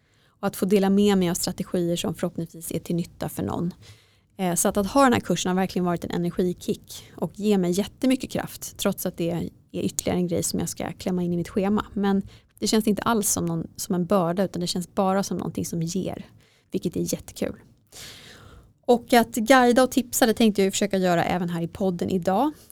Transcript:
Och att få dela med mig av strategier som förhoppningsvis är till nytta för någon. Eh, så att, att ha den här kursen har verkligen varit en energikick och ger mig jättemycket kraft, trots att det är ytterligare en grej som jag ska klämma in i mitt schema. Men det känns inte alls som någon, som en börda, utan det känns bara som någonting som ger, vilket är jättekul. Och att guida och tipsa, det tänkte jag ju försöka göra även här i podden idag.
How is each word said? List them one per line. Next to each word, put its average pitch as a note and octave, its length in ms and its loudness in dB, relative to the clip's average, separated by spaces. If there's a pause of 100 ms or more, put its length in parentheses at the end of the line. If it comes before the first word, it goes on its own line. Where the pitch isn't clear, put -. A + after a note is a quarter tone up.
(400)
Och G3+ 80 -4
att G3 80 -2
få - 100 -2
dela G3 240 4
med G3+ 280 6
mig F3+ 120 2
av E3+ 40 0
strategier F3+ 640 -2
som E3+ 200 -4
förhoppningsvis E3 560 -8
är E3+ 80 -2
till F3 160 -4
nytta E3+ 340 -6
för - 140 -6
någon. F3 300 -4 (640)
Eh, F3+ 180 0
så F3+ 120 0
att, G3 100 2
att G3+ 100 0
ha C#4 160 4
den B3 100 6
här G#3 60 2
kursen F#3 300 -2
har F3+ 60 0
verkligen F#3 300 0
varit F3 180 -2
en - 80 -8
energikick - 920 -4 (120)
och F3 200 -6
ger G#3 220 2
mig F3+ 140 2
jättemycket B3+ 600 -2
kraft, - 460 -8
trots - 280 -2
att F3+ 120 -4
det E3+ 140 -2
är F3 180 -4 (220)
ytterligare F#3 480 -2
en F3+ 80 0
grej E3+ 160 -2
som - 160 -4
jag F3 100 -4
ska - 220 -8
klämma F3+ 320 -4
in F3 100 -2
i F3 40 -2
mitt E3+ 120 -4
schema. G3+ 440 0
Men G3 280 2 (380)
det G#3 80 -2
känns A3 200 2
inte G#3 140 0
alls A3+ 300 0
som F3+ 140 -2
någon, E3 300 -4
som - 200 -4
en F3 100 0
börda, F3 380 0
utan F3 160 -4
det F3 80 -4
känns F3 280 -6
bara G3 280 2
som F#3+ 140 -4
någonting E3+ 280 -6
som E3+ 160 -4
ger, F3 440 -6 (460)
vilket - 240 -4
är F3 180 -2
jättekul. - 420 -8 (1300)
Och A#3+ 280 2
att A#3 220 4
guida A#3+ 480 6
och B3+ 80 2
tipsa, - 340 2
det A3 80 2
tänkte G#3+ 280 4
jag G3 40 4
ju F#3+ 60 0
försöka G3+ 260 0
göra F3+ 260 4
även F3+ 260 0
här E3+ 120 -2
i E3+ 60 -4
podden F#3+ 420 -2
idag. F#3+ 420 2 (200)